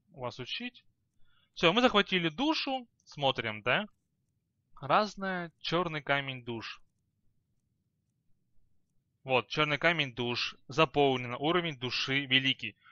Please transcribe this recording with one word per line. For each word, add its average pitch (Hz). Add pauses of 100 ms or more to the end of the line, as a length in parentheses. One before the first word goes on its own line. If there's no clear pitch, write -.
(120)
вас 123
учить. - (680)
Все, 165
мы 240
захватили 190
душу. 262 (180)
Смотрим, 117
да? 147 (960)
Разное. 185 (100)
Черный 165
камень 135
душ. 117 (2500)
Вот, 127
черный 151
камень 156
душ. 120 (140)
Заполнено. 127
Уровень 165
души 135
великий. 131 (160)